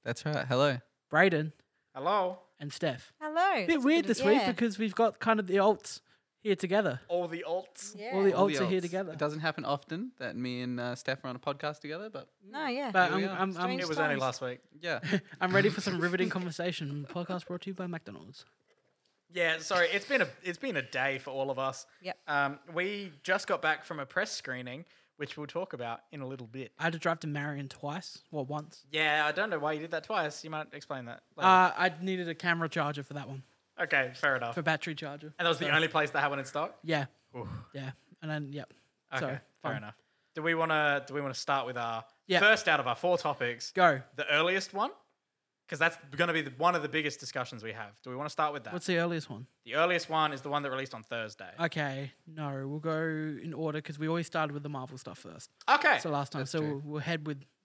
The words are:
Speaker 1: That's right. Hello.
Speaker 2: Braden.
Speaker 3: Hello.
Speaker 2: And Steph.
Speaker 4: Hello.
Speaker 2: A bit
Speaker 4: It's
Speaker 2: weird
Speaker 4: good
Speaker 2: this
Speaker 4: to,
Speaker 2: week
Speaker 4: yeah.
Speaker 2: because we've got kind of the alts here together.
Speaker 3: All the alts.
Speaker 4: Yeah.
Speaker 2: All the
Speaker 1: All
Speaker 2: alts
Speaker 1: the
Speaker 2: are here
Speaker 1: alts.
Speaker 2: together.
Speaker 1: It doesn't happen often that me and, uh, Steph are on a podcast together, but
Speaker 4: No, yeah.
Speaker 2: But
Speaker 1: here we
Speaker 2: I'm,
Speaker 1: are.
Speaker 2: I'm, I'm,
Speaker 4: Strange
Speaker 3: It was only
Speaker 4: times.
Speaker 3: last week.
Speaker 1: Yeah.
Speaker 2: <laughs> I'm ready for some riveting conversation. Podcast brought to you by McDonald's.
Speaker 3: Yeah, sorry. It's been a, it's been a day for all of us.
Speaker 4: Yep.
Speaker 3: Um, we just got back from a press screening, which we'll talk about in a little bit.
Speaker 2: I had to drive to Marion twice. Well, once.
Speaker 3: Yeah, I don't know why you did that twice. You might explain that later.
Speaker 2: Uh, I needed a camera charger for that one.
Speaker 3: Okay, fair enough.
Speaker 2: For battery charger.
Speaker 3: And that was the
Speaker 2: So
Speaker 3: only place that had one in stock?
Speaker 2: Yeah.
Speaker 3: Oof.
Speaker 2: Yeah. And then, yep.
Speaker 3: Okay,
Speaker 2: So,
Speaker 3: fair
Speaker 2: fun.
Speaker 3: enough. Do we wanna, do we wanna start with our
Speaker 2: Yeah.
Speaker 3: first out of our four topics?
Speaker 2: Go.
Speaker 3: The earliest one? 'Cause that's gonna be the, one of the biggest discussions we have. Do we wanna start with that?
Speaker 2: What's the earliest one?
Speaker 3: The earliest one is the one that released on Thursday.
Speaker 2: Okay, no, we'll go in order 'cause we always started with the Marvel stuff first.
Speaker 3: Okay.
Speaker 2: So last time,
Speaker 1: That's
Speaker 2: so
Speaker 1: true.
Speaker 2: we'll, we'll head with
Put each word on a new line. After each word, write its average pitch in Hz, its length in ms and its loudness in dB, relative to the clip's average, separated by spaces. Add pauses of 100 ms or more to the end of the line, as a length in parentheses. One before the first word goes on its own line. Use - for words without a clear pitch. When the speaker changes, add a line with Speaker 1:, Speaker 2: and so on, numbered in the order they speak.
Speaker 1:
That's 120 220 -4
right. 151 200 0
Hello. 131 300 4 (320)
Speaker 2:
Braden. 156 460 4 (400)
Speaker 3:
Hello. 185 460 2 (200)
Speaker 2:
And 147 100 -6
Steph. 135 520 -4
Speaker 4:
Hello. 320 400 2
Speaker 2:
A 180 40 0
bit 330 100 4
Speaker 4:
It's 262 80 0
Speaker 2:
weird 320 180 6
Speaker 4:
good - 80 -2
Speaker 2:
this 226 80 4
Speaker 4:
to, - 80 2
Speaker 2:
week 208 100 8
Speaker 4:
yeah. 247 140 4
Speaker 2:
because 220 280 0
we've 208 160 -2
got 233 240 2
kind 226 220 2
of 196 60 -4
the 180 100 0
alts 202 460 2 (380)
here 202 160 2
together. 180 520 2
Speaker 3:
All 175 180 0
the 165 220 -6
alts. - 500 -6
Speaker 4:
Yeah. - 140 -8
Speaker 2:
All 190 100 2
the 190 120 6
Speaker 1:
All 196 160 6
Speaker 2:
alts - 80 2
Speaker 1:
the - 60 2
Speaker 2:
are - 40 2
here 185 120 2
Speaker 1:
alts. - 20 -4
Speaker 2:
together. 175 300 -4
Speaker 1:
It 147 60 -10
doesn't 151 220 -2
happen 156 240 -2
often 165 540 -4
that 113 180 -6
me 123 240 -4
and, 123 180 -4
uh, 123 160 -4
Steph 131 300 -6
are 131 40 -8
on 123 80 -8
a - 20 -14
podcast 147 420 -6
together, 170 300 -10
but 139 180 -14 (180)
Speaker 4:
No, 277 200 -8
yeah. 262 260 -4
Speaker 2:
But 180 200 6
Speaker 1:
here 190 40 2
we 196 80 2
Speaker 2:
I'm, 196 60 0
Speaker 1:
are. - 20 -6
Speaker 2:
I'm, 180 80 -4
I'm, 190 140 2
Speaker 4:
Strange 180 300 -2
Speaker 3:
It 170 40 -4
was 156 100 -2
only 156 180 2
Speaker 4:
times. 135 40 -2
Speaker 3:
last 131 220 0
week. 123 160 -6 (240)
Speaker 1:
Yeah. 165 160 -2 (220)
Speaker 2:
<laughs> - 200 -20
I'm 185 140 2
ready 196 160 6
for - 100 -4
some 185 180 0
riveting 175 300 2
conversation. 165 800 -4
Podcast 175 380 -6
brought 175 160 -8
to 196 80 -8
you 190 40 -8
by 185 120 -8
McDonald's. - 580 -12 (880)
Speaker 3:
Yeah, 170 280 2
sorry. 175 300 4
It's 196 140 0
been 247 160 2
a, 165 80 4 (140)
it's 180 160 -4
been 262 180 -2
a 135 60 2
day 135 340 0
for 131 140 -10
all 135 200 -2
of 127 80 -2
us. 135 280 -2 (160)
Speaker 4:
Yep. 180 160 -10 (100)
Speaker 3:
Um, 143 300 2 (160)
we 190 380 -4 (100)
just 190 240 2
got 185 160 0
back 156 240 0
from 156 140 -6
a 139 40 -4
press 190 280 -2
screening, 127 520 -8 (340)
which 143 180 -6
we'll 151 100 -6
talk 175 260 -6
about 120 280 -6 (100)
in 151 100 -12
a 135 60 -8
little 127 220 -10
bit. 123 300 -12
Speaker 2:
I - 60 -4
had 165 100 2
to 170 40 -8
drive 165 220 0
to - 80 -6
Marion 143 400 -4
twice. 147 500 -10 (140)
Well, 147 120 -4
once. 151 460 -8
Speaker 3:
Yeah, 151 340 4
I 151 80 2
don't 202 180 0
know 170 80 0
why 147 160 0
you 151 60 -4
did 165 120 -6
that 165 120 -2
twice. 170 380 -2
You 160 80 -10
might 156 220 -6
explain 139 320 -10
that 117 160 -12 (160)
later. 180 120 4
Speaker 2:
Uh, 185 300 8
I 180 220 4
needed 180 280 -2
a 165 60 -4
camera 170 340 0
charger 147 360 -2
for 143 100 -14
that 139 140 -10
one. 135 140 -10 (380)
Speaker 3:
Okay, 139 360 2
fair 139 200 2
enough. 120 180 -2
Speaker 2:
For 175 80 -2
battery 160 340 0
charger. 147 420 -10
Speaker 3:
And 175 80 0
that - 40 6
was 151 80 2
the 143 80 -2
Speaker 2:
So 143 40 0
Speaker 3:
only 156 180 6
place 151 220 2
that 151 100 0
had 147 80 2
one 139 100 -2
in 135 60 -6
stock? 151 380 -4
Speaker 2:
Yeah. 156 240 0 (320)
Speaker 3:
Oof. 117 100 -8 (240)
Speaker 2:
Yeah. 135 200 -8 (280)
And 156 100 -8
then, 151 220 -4
yep. 143 180 -10 (440)
Speaker 3:
Okay, 135 60 0
Speaker 2:
So, 139 80 -2
Speaker 3:
fair 139 120 -6 (220)
Speaker 2:
fun. 123 140 -4
Speaker 3:
enough. 107 180 -10 (400)
Do 156 80 -6
we 165 120 2
wanna, 151 520 4
do 131 80 -10
we 147 80 -2
wanna 135 120 -4
start 139 320 0
with 123 120 -6
our 117 260 -4 (220)
Speaker 2:
Yeah. 180 140 4
Speaker 3:
first 208 280 6
out 151 120 6
of 127 60 -2
our 123 100 2
four 175 200 4
topics? 123 540 -2
Speaker 2:
Go. 160 320 6 (140)
Speaker 3:
The 143 140 -2
earliest 175 440 2
one? 202 160 0 (800)
'Cause 160 100 -6
that's 165 180 4 (200)
gonna 170 180 4
be 160 80 2
the, 139 160 -6
one 170 160 6
of 160 80 2
the 147 60 -4
biggest 147 300 -2
discussions 123 440 -8
we 110 100 -8
have. 104 300 -14
Do 131 80 -12
we 123 60 -8
wanna 147 120 -6
start 151 240 0
with 143 120 -8
that? - 100 -10
Speaker 2:
What's 175 100 -6
the 180 140 2
earliest 170 320 -2
one? 113 160 -10 (180)
Speaker 3:
The 120 120 -4
earliest 170 340 4
one 156 240 4
is 131 80 -10
the 143 80 -6
one 147 140 2
that 139 60 -4
released 131 220 -4
on 113 100 -12
Thursday. 110 460 -8 (100)
Speaker 2:
Okay, 143 540 -4 (140)
no, 143 420 -6
we'll 147 120 -6
go 160 180 -2 (440)
in 165 120 -8
order 156 260 -4
'cause 147 180 -12
we 156 80 -4
always 165 200 -2
started 156 260 -2
with 143 120 -8
the 147 40 -6
Marvel 131 300 -8
stuff - 220 -14
first. - 300 -16 (200)
Speaker 3:
Okay. 294 300 6
Speaker 2:
So 170 100 -4
last 143 220 -2
time, 147 100 -4
Speaker 1:
That's 135 80 -6
Speaker 2:
so 165 80 -2
Speaker 1:
true. 151 100 0 (160)
Speaker 2:
we'll, 147 100 -8
we'll 151 60 -2
head 156 260 -4
with 139 160 -6 (220)